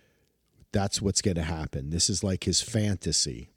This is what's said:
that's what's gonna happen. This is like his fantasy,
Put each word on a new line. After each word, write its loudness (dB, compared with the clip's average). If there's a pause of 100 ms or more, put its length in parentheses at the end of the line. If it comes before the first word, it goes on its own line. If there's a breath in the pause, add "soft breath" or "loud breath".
(720)
that's 0
what's 0
gonna 0
happen. -4
This 2
is -2
like 0
his 2
fantasy, 0